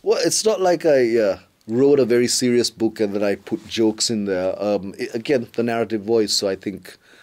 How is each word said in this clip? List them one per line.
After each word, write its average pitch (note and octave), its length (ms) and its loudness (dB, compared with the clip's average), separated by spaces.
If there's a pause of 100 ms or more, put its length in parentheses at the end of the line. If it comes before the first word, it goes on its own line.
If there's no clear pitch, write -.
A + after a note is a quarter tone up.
Well, G3 200 0
it's E3 220 -2
not G#3+ 160 2
like F3+ 240 2
I, B2+ 320 4
uh, G2 220 2 (280)
wrote C#3 320 4
a B2+ 60 4
very A#2+ 220 2
serious A#2+ 420 0
book A2 300 -4
and G2+ 140 -2
then G2+ 100 -2
I G2+ 120 0
put - 320 -8
jokes A2 420 0
in G#2+ 160 -2
there. F#2+ 360 -2
Um, G2 380 -4
i-, A#2+ 140 -8
again, A#2+ 400 -2
the A#2 100 -4
narrative A2+ 380 -2
voice, G#2+ 320 0
so - 140 -2
I F#2+ 80 -2
think, - 420 -12 (260)